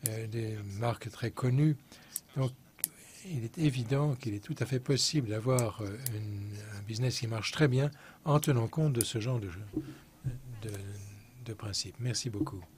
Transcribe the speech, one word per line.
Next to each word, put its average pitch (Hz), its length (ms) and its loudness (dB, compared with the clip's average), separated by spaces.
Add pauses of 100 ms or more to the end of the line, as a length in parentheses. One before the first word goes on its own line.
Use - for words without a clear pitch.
euh, 113 180 -4
des 110 300 -4 (200)
marques 113 320 -2
très 113 220 -6
connues. 139 460 4 (580)
Donc, 131 160 0 (760)
il 147 200 -4
est 113 120 -6
évident 139 580 2
qu'il 113 180 -4
est 104 100 -6
tout - 160 -4
à 123 60 2
fait 127 160 0
possible 131 480 2
d'avoir, 113 520 2
euh, 104 160 -4 (160)
une, 104 360 -4 (280)
un 101 60 -8
business 113 360 0
qui 120 80 -2
marche 110 260 -2
très 151 160 6
bien 135 200 4 (360)
en 147 160 6
tenant 120 260 4
compte 151 240 2
de 120 140 4
ce 113 160 -2
genre 123 180 0
de, 98 100 -4 (1120)
de, 107 80 -6 (760)
de 113 80 -6
principe. 101 460 -6
Merci 123 300 0
beaucoup. 101 320 -2 (160)